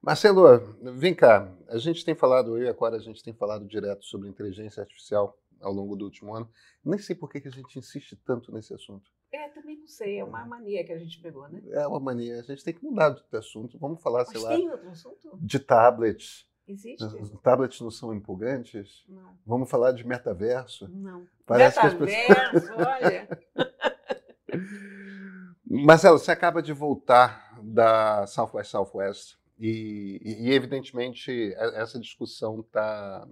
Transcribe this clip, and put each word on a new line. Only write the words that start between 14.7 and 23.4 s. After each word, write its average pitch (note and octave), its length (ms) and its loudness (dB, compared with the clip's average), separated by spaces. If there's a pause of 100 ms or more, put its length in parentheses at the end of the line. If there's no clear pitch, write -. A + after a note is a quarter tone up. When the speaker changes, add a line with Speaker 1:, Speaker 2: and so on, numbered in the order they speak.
Speaker 2:
assunto? - 500 -20
Speaker 1:
de C3+ 200 -6
tablets. A#2 840 2 (220)
Speaker 2:
Existe? G3+ 380 -16
Speaker 1:
Os G#2+ 260 -14 (100)
tablets - 380 0
não A#2 100 -12
são A2 240 -14
empolgantes? G#2+ 920 -12
Speaker 2:
Não. - 380 -20
Speaker 1:
Vamos B2 240 -4
falar B2+ 240 2
de A#2 120 -10
metaverso? B2 840 -6
Speaker 2:
Não. F#3+ 360 -18 (200)
Speaker 1:
Parece B3+ 340 6
que G#3+ 80 6
as F3+ 60 2
pessoas G3+ 340 -2
Speaker 2:
Metaverso, - 460 6
olha. F#3 560 -2 (260)